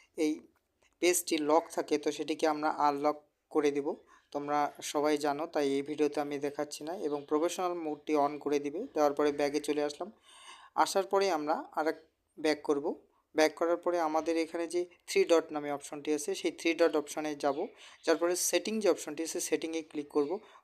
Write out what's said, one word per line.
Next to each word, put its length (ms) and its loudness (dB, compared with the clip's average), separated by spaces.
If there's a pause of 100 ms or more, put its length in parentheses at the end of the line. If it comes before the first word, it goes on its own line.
(160)
এই 240 0 (600)
পেজটি 380 2
লক 260 4 (100)
থাকে 240 0
তো 140 -2
সেটিকে 340 -2
আমরা 240 0
আনলক 520 0 (280)
করে 200 2
দিব। 260 -4 (340)
তোমরা 420 -2 (100)
সবাই 360 2
জানো, 280 -2
তাই 220 0
এই 140 2
ভিডিওতে 380 0
আমি 180 -4
দেখাচ্ছি 460 -6
না। 120 -6
এবং 320 -4
প্রফেশনাল 460 0
মোডটি 420 -2
on 220 2
করে 200 0
দিবে। 220 -4 (140)
দেওয়ার 200 4
পরে 180 2
ব্যাগে 280 0
চলে 240 -2
আসলাম। 280 -8 (600)
আসার 300 2
পরে 260 2
আমরা 420 -2
আরেক 240 0 (420)
ব্যাক 240 0
করব। 320 0 (420)
ব্যাক 180 4
করার 220 0
পরে 240 0
আমাদের 360 0
এখানে 300 -2
যে 200 -2 (200)
থ্রি 180 4
ডট 280 4
নামে 200 -4
অপশনটি 420 -4
আছে 200 -4
সেই 180 -2
থ্রি 220 0
ডট 220 4
অপশনে 380 -4
যাব। 320 -2 (380)
যার 120 4
পরে 200 2
সেটিং 440 0
যে 100 4
অপশনটি 320 -2
আছে 180 -4
সেটিংয়ে 420 -2
ক্লিক 260 -8
করব। 300 0 (260)